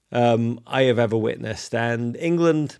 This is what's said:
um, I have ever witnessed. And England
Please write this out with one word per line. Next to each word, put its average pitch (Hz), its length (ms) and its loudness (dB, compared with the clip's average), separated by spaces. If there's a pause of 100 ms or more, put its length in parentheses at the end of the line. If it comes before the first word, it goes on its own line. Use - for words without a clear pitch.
(120)
um, 120 540 2
I 135 180 0
have 120 160 4
ever 113 180 2
witnessed. 113 580 -6
And 117 420 -2
England 165 640 0